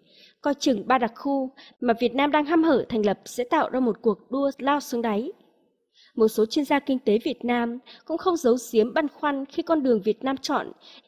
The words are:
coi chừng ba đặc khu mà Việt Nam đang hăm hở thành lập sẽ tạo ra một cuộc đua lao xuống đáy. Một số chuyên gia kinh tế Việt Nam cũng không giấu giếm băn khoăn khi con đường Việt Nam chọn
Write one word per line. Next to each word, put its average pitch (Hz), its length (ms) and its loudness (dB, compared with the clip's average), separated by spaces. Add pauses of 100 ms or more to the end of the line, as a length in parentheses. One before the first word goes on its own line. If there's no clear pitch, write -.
(400)
coi 285 140 -2
chừng 269 320 0
ba 254 120 4
đặc 226 160 -2
khu 269 360 -4 (300)
mà 240 200 2
Việt 240 140 0
Nam 277 160 2
đang 302 140 2
hăm 320 200 4
hở 294 240 4
thành 214 180 0
lập 190 180 0
sẽ - 200 -8
tạo 277 260 0
ra 254 100 -2
một 233 220 0
cuộc - 280 -2
đua 277 280 0
lao 277 220 0
xuống 233 220 -4
đáy. 226 300 -2 (840)
Một 220 140 4
số 220 180 0
chuyên 285 180 -2
gia 285 140 2
kinh 269 200 -2
tế 214 200 2
Việt 254 260 -6
Nam 240 340 -2 (260)
cũng - 140 -4
không 359 180 0
giấu 269 200 2 (160)
giếm 233 220 2
băn 302 140 0
khoăn 277 380 -4
khi - 160 -6
con 320 200 0
đường 247 180 2
Việt 208 240 -2
Nam 269 120 -2
chọn - 360 -4 (360)